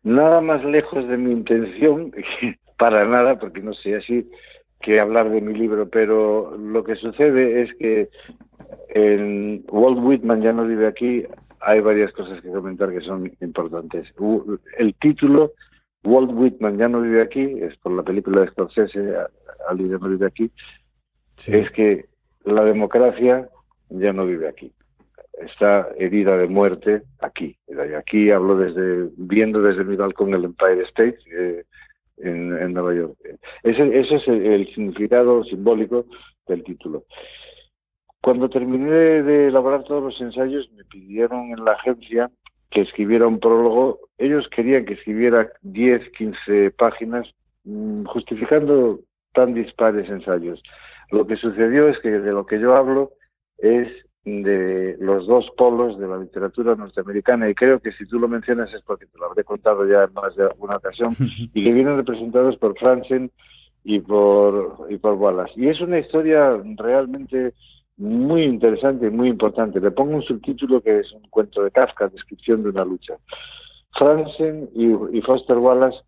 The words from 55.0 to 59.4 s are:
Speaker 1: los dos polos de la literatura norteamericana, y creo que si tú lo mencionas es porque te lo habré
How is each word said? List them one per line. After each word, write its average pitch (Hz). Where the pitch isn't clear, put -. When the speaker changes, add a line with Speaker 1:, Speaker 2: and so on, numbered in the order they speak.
Speaker 1:
los 95
dos 120
polos 120
de 98
la 92
literatura 98
norteamericana, 104
y 104
creo 127
que 110
si -
tú 107
lo 117
mencionas 117
es 104
porque -
te -
lo 85
habré 90